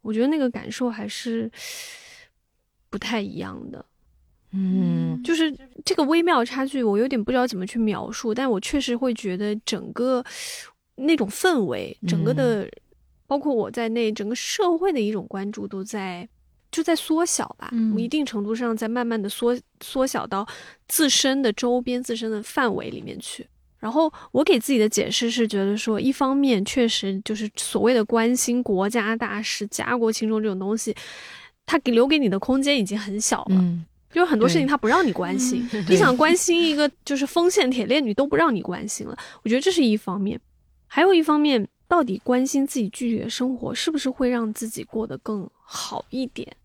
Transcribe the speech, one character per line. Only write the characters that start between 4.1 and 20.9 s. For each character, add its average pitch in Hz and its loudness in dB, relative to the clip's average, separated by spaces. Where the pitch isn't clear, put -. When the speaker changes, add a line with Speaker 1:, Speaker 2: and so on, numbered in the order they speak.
Speaker 2:
嗯。 185 0
Speaker 1:
就 330 0
是 311 0
这 381 0
个 320 2
微 330 2
妙 311 2
差 262 -4
距， 269 -4
我 202 2
有 226 2
点 233 -2
不 247 -2
知 262 2
道 247 2
怎 240 -6
么 185 -6
去 233 -6
描 214 -2
述， 220 -4
但 254 0
我 196 2
确 277 -2
实 240 -2
会 247 0
觉 214 -4
得 208 -2
整 - -8
个 254 0
那 302 2
种 202 -2
氛 285 2
围， 101 -4
Speaker 2:
嗯。 185 -4
Speaker 1:
整 170 2
个 156 2
的， 220 0
包 277 0
括 285 0
我 214 2
在 226 -4
内， 226 0
整 214 -6
个 240 -2
社 359 0
会 359 2
的 277 0
一 208 2
种 208 -4
关 196 -6
注 202 -8
度 196 -8
在， 190 -8
就 330 -2
在 330 4
缩 320 0
小 - -2
吧。 - -12
Speaker 3:
嗯。 220 2
Speaker 1:
一 233 0
定 285 0
程 214 -4
度 220 -2
上 233 -2
在 220 -4
慢 240 -2
慢 226 -2
的 196 -4
缩， 240 0
缩 262 0
小 - -4
到 202 -4
自 311 2